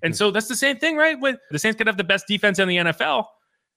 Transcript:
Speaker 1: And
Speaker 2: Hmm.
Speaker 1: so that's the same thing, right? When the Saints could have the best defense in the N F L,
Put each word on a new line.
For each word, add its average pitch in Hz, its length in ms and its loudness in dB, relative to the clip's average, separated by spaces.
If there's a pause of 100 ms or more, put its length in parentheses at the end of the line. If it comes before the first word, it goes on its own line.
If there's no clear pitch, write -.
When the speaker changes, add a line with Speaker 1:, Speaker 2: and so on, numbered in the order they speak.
Speaker 1:
And 165 80 0
Speaker 2:
Hmm. 160 40 -8
Speaker 1:
so 208 140 2
that's 214 160 -2
the 254 80 -6
same 277 240 0
thing, 311 180 0
right? 302 220 2
When 262 200 -2 (120)
the 147 80 -4
Saints 220 180 0
could 220 120 -2
have 208 80 0
the 196 80 -2
best 196 240 -2
defense 202 320 2
in 190 80 2
the 175 100 0
N 175 80 0
F 160 140 -2
L, 151 280 0 (480)